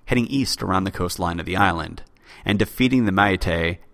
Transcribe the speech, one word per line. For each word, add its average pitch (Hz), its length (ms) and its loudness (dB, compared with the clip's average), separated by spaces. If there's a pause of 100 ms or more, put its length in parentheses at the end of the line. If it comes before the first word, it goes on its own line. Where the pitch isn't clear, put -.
heading 123 220 0
east 135 340 -2
around 95 220 0
the 95 80 -4
coastline 87 480 -4
of 80 60 -8
the 87 100 -4
island, 82 480 -2 (400)
and 98 160 2
defeating 127 460 2
the 98 80 2
Maetae 90 640 2 (160)